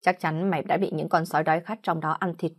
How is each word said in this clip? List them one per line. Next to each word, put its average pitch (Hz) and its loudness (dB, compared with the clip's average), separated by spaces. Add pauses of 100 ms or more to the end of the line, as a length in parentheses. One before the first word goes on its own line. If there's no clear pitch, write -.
chắc 185 2
chắn 165 0
mày 160 0
đã - 0
bị 190 0
những 156 -4
con 165 2
sói 156 0
đói 160 2
khát 214 -8
trong 165 -2
đó 156 -2
ăn 175 -2
thịt 165 -2